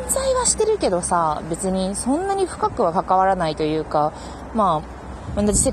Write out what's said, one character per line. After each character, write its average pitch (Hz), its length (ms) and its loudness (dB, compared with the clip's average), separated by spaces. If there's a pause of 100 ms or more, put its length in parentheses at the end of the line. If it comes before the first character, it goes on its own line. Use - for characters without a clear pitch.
在 523 260 4
は 494 140 4
し - 100 2
て 427 80 2
る 427 140 2
け 254 100 0
ど 175 140 0
さ、 165 380 2 (100)
別 185 180 -4
に 190 260 -2
そ 254 200 0
ん 370 120 -2
な 392 60 0
に 392 140 0
深 - 240 -2
く - 100 -4
は 170 120 2
関 185 220 2
わ 190 120 4
ら 190 80 4
な 170 120 -2
い 156 80 -2
と 156 60 -6
い 156 160 0
う 156 80 -2
か、 151 260 0 (440)
ま 180 260 2 (540)
あ、 208 40 0
同 208 120 2
じ 190 100 2
世 262 120 2